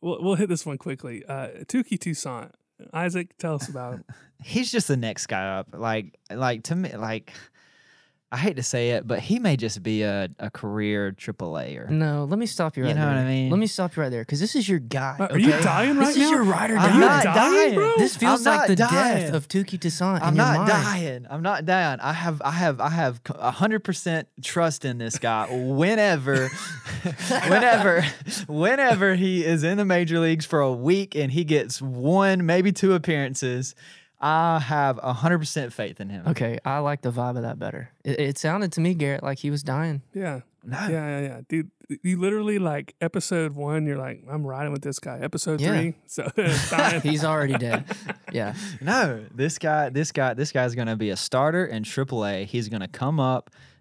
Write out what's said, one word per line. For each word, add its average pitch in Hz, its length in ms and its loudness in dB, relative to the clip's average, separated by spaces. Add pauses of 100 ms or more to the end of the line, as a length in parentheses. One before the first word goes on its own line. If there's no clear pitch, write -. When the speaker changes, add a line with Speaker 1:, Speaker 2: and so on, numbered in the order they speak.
Speaker 1:
we'll, 165 200 -4
we'll 190 120 2
hit 190 140 2
this 175 180 -2
one 143 120 -6
quickly. 135 480 -10
Uh, 135 220 -8 (180)
Touki 240 320 -2
Toussaint. 135 540 -8 (420)
Isaac, 175 420 -4
tell 160 200 -4
us 135 120 -8
about 123 260 -10
him. - 100 -16 (180)
Speaker 2:
<laughs> - 200 -20
He's 220 300 -4
just 233 160 0
the 139 80 2
next 113 300 -4
guy 95 320 -4
up. 92 160 -10
Like, 110 440 -4 (120)
like, 120 340 -2
to 165 100 -4
me, 180 220 -4
like, 110 380 -8 (1000)
I 120 40 -6
hate 156 200 0
to 127 60 -4
say 120 280 0
it, 113 180 -2
but 117 100 -2
he 233 220 -2
may 180 160 4
just 107 260 -4
be 110 200 0
a, 101 260 0 (100)
a 104 140 -8
career 104 580 -2
triple 90 480 -8
A-er. 64 320 -10
Speaker 3:
No, 151 400 0
let 202 80 0
me 233 80 -2
stop 160 300 -2
you 131 80 -2
Speaker 2:
You - 60 2
Speaker 3:
right 147 60 2
Speaker 2:
know 151 100 2
Speaker 3:
there. 143 100 2
Speaker 2:
what 131 60 2
I 131 60 0
mean? 131 220 2
Speaker 3:
Let 180 80 4
me 220 80 2
stop 185 300 -4
you 160 80 -2
right 131 40 -2
there, 120 160 -4
'cause 143 140 -4
this 202 160 -2
is 220 140 0
your 185 100 2
guy, 131 400 -4
Speaker 1:
Uh, 196 140 0
are 151 60 2
you 262 140 6
Speaker 3:
okay? 302 120 4
Speaker 1:
dying 214 320 4
Speaker 3:
This 277 100 4
Speaker 1:
right 294 100 2
Speaker 3:
is 269 60 6
Speaker 1:
now? 302 80 6
Speaker 3:
your 269 140 4
ride 202 260 2
or 220 80 2
Speaker 2:
I'm 208 220 8
Speaker 3:
die. - 0 -
Speaker 2:
not 285 240 8
Speaker 1:
dying, 170 100 2 (180)
Speaker 2:
dying. 392 220 6
Speaker 1:
bro? 427 240 4
Speaker 3:
This 403 180 4
feels 240 300 4
Speaker 2:
I'm 294 60 6
Speaker 3:
like 302 80 4
Speaker 2:
not 254 80 4
Speaker 3:
the 190 80 6
Speaker 2:
dying. 233 480 4
Speaker 3:
death 151 100 -2
of 147 140 -2
Touki 190 320 -2
Toussaint 180 420 0
Speaker 2:
I'm 165 60 2
Speaker 3:
in 151 80 4
your 220 100 6
Speaker 2:
not 254 120 4
Speaker 3:
mind. 196 120 2
Speaker 2:
dying. 170 580 0
I'm 151 140 -6
not 175 240 -2
dying. 175 340 2
I 147 120 -2
have, 165 280 -4
I 139 120 0
have, 165 280 0
I 143 100 2
have 143 360 0
c-, - 100 -6
a 117 140 0
hundred 208 300 0
percent 170 480 -2 (120)
trust 160 440 0
in 123 140 -4
this 113 200 -6
guy. 110 340 0
Whenever, 139 960 2
Speaker 3:
<laughs> - 540 -10
Speaker 2:
<laughs> 180 460 -2
whenever, 202 560 6 (420)
whenever 196 720 4
he 180 280 0
is 160 200 2
in 185 120 2
the 202 80 2
major 175 360 2
leagues 165 260 2
for 151 140 2
a 135 120 2
week 165 440 0
and 139 160 0
he 170 100 0
gets 143 400 0
one, 170 640 2
maybe 180 240 4
two 190 240 4
appearances, 135 800 -2 (480)
I 160 360 2
have 139 440 0
a 127 120 -2
hundred 160 240 2
percent 143 340 -4
faith - 260 -8
in 196 120 -8
him. 185 180 -10
Speaker 3:
Okay, 117 340 -2
I 143 180 -2
like 143 200 -2
the 123 100 -2
vibe 123 280 -4
of 117 60 -4
that 117 140 -8
better. 107 300 -10 (160)
It, 139 160 -2
it 143 180 -2
sounded 175 340 -2
to - 100 -4
me, 180 100 2
Garrett, 143 300 -2
like 139 160 -4
he 147 120 -6
was 143 120 -2
dying. 147 400 -4 (100)
Speaker 1:
Yeah. 165 280 -6 (220)
Speaker 2:
No. 123 140 -10
Speaker 1:
Yeah, 208 140 -6
yeah, 147 300 -4
yeah. 131 280 -8
Dude, 156 220 -4 (180)
th-, 143 140 -10
you 180 180 -2
literally, 208 380 0
like, 156 420 -4
episode 165 540 -2
one, 151 320 -2
you're 143 100 -2
like, 131 340 -10
"I'm 147 160 -4
riding 143 260 -6
with 143 100 -6
this 143 160 -6
guy." 127 220 -12
Episode 156 420 -4
Speaker 3:
Yeah. 170 80 2
Speaker 1:
three, 170 240 0 (120)
so - 300 -8
<laughs> 160 340 0
dying. 170 300 2
Speaker 3:
He's 151 240 0
already 147 300 2
dead. 120 360 -2
Speaker 1:
<laughs> 214 40 -4 (360)
Speaker 3:
Yeah. 110 240 -4 (280)
Speaker 2:
No, 147 420 0 (100)
this 139 240 -2
guy, 151 300 0
this 143 240 -4
guy, 131 220 0
this 143 180 -4
guy's 123 220 0
gonna 113 220 -4
be 107 120 -2
a 95 80 -2
starter 156 480 0
in 110 180 -6
triple 127 440 -4
A. 98 180 -4
He's 113 240 -4
gonna 104 200 -6
come 151 300 -4
up 131 300 0 (320)